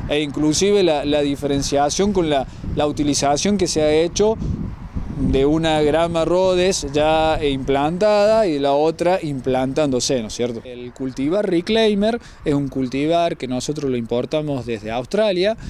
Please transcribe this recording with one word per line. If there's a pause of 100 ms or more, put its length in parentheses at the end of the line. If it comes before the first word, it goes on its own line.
e
inclusive
la,
la
diferenciación
con
la, (300)
la
utilización
que
se
ha
hecho (840)
de
una
grama
Rhodes
ya
implantada
y
la
otra
implantándose,
¿no
es
cierto?
El
cultivar
Reclaimer (240)
es
un
cultivar
que
nosotros
lo
importamos
desde
Australia, (140)